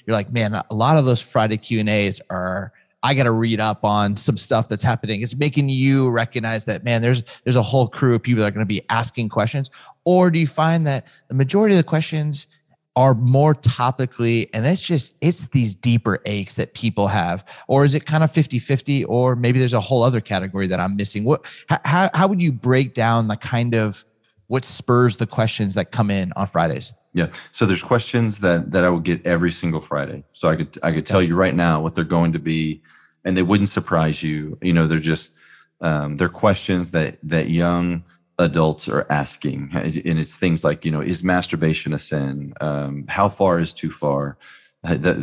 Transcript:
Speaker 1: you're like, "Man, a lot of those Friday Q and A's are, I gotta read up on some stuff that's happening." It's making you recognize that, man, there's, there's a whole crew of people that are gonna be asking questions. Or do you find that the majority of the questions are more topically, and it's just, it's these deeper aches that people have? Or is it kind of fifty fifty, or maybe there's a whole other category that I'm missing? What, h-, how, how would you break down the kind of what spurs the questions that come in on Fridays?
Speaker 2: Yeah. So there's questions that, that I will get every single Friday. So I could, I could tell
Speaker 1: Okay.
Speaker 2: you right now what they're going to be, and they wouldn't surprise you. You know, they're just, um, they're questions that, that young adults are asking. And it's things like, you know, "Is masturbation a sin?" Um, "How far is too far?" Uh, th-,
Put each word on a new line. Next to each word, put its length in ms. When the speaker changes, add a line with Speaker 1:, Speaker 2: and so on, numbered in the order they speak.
Speaker 1:
you're 80
like, 160
"Man, 240
a 200
lot 240
of 80
those 140
Friday 360
Q 240
and 80
A's 400
are, 460
I 120
gotta 180
read 260
up 280
on 300
some 200
stuff 320
that's 160
happening." 380
It's 120
making 360
you 400
recognize 560
that, 180
man, 160
there's, 400
there's 160
a 60
whole 260
crew 260
of 80
people 200
that 60
are 60
gonna 120
be 240
asking 400
questions. 400
Or 260
do 80
you 80
find 400
that 240
the 60
majority 400
of 40
the 100
questions 600
are 180
more 400
topically, 1000
and 140
it's 180
just, 360
it's 300
these 260
deeper 500
aches 300
that 180
people 320
have? 380
Or 160
is 100
it 120
kind 180
of 80
fifty 260
fifty, 460
or 320
maybe 240
there's 120
a 60
whole 240
other 180
category 460
that 140
I'm 160
missing? 260
What, 240
h-, 140
how, 280
how 140
would 160
you 80
break 440
down 340
the 80
kind 400
of 280
what 160
spurs 540
the 100
questions 480
that 160
come 180
in 240
on 140
Fridays? 440
Speaker 2:
Yeah. 100
So 160
there's 160
questions 580
that, 320
that 120
I 60
will 100
get 260
every 240
single 300
Friday. 520
So 160
I 80
could, 160
I 100
could 140
tell 120
Speaker 1:
Okay. 100
Speaker 2:
you 60
right 200
now 280
what 120
they're 100
going 140
to 60
be, 420
and 120
they 60
wouldn't 280
surprise 520
you. 400
You 100
know, 140
they're 120
just, 180
um, 380
they're 100
questions 460
that, 320
that 260
young 540
adults 500
are 220
asking. 640
And 480
it's 160
things 300
like, 160
you 80
know, 80
"Is 120
masturbation 680
a 60
sin?" 600
Um, 320
"How 200
far 360
is 100
too 160
far?" 480
Uh, 200
th-, 180